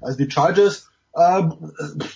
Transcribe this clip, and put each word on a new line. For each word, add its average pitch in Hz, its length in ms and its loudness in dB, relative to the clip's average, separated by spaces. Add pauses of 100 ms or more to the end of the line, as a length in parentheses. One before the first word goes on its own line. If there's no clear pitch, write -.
Also 127 180 -8
die 135 120 -2
Chargers, 185 600 2 (240)
äh, 180 280 4 (720)